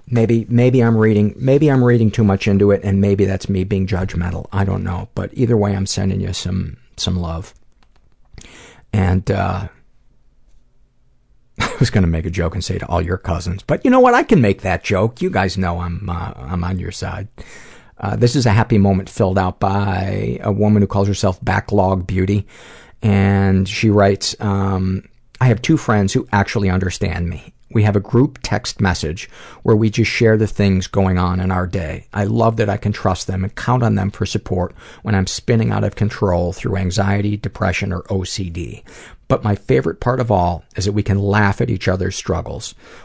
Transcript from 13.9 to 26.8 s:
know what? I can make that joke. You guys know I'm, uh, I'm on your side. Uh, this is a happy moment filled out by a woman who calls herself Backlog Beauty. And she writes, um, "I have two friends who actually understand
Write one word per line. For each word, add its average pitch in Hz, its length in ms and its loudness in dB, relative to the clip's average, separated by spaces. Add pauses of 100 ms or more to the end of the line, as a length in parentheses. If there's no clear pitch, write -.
know 254 80 6
what? 247 160 6
I 294 80 4
can 202 180 4
make 101 200 2
that 90 220 -2
joke. 104 380 -2
You 185 80 0
guys 95 280 -2
know 87 220 -2
I'm, 87 300 -6
uh, 87 260 -6
I'm 85 280 -6
on 90 160 -4
your 92 120 -8
side. 92 360 -8 (720)
Uh, 101 160 -4
this 120 200 2
is 131 100 2
a 113 60 4
happy 110 280 2
moment 98 300 2
filled 95 280 0
out 92 220 -2
by 98 800 -2
a 104 100 -2
woman 104 300 4
who 98 60 4
calls 98 200 0
herself 95 360 -2
Backlog 95 640 0
Beauty. 95 400 0 (560)
And 98 640 2
she 104 220 0
writes, 101 480 2
um, 98 640 -2 (360)
"I 127 60 4
have 123 160 4
two 160 160 2
friends 104 360 0
who - 180 -2
actually 101 380 0
understand 90 600 -2